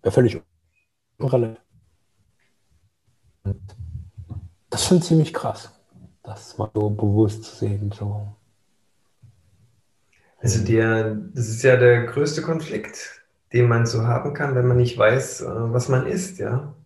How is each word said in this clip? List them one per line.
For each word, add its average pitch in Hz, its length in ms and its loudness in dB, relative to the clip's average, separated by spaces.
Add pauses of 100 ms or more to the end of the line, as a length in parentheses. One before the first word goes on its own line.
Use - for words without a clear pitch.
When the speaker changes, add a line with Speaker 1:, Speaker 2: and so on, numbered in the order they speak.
Speaker 1:
Wäre 98 100 0
völlig 110 280 4 (760)
irrelevant. 120 420 -2 (3000)
Das - 120 -4
ist - 60 -2
schon 175 140 6
ziemlich 160 320 2
krass, - 360 -8 (520)
das - 340 -18
mal 107 180 -6
so 104 160 0
bewusst 104 540 2
zu - 120 -20
sehen, 101 360 -4
so. 104 340 -8 (2000)
Speaker 2:
Also 110 260 0
der, 110 520 2 (180)
das 117 140 -4
ist 113 140 -6
ja 131 140 8
der 120 280 6
größte - 360 -2
Konflikt, - 840 -8 (300)
den 120 160 4
man 117 160 4
so 113 220 0
haben 131 260 0
kann, 139 220 -4
wenn 123 120 2
man 123 120 4
nicht 120 180 2
weiß, 117 460 2
äh, - 60 -8
was 117 400 -2
man 131 180 0
ist, - 320 -6
ja. 110 340 -6 (140)